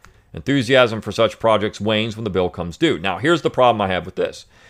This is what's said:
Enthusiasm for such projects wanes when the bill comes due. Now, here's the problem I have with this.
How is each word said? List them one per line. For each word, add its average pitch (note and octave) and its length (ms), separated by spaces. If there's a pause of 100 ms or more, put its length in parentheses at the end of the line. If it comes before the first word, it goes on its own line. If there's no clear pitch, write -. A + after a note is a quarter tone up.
(340)
Enthusiasm B2 680
for G#2+ 100
such A2 280
projects G#2+ 420
wanes G#2+ 340
when A2+ 80
the A2 60
bill F2+ 200
comes F2 280
due. D3 200
Now, F2 200
here's D3+ 240
the D#3+ 80
problem A#2+ 320
I F#2+ 80
have F2 160
with F#2 100
this. - 300 (240)